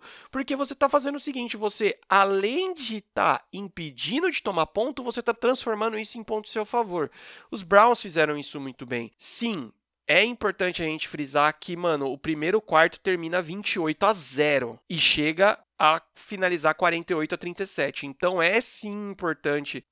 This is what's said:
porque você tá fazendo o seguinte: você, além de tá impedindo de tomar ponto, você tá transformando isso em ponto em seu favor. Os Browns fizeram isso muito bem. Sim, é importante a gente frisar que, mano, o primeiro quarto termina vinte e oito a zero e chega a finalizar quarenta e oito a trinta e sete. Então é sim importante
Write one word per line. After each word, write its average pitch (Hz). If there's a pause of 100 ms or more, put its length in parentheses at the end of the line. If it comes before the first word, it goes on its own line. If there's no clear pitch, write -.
(320)
porque 269
você 277
tá 277
fazendo 285
o 285
seguinte: 240
você, 208 (120)
além 196
de 226
tá 170 (100)
impedindo 175
de 294
tomar 170
ponto, 254
você 240
tá 233
transformando 226
isso 220
em 214
ponto 214
em -
seu 214
favor. 180 (400)
Os 214
Browns 208
fizeram 151
isso 147
muito 135
bem. 120
Sim, 196 (360)
é 170
importante 196
a -
gente 156
frisar 147
que, 175
mano, 165
o 135
primeiro 160
quarto 160
termina 175
vinte 180
e 196
oito 156
a 214
zero 135 (100)
e 165
chega 160 (220)
a 156 (120)
finalizar 175
quarenta 170
e -
oito 156
a 170
trinta 175
e 185
sete. 139
Então 170
é 185
sim 208
importante 147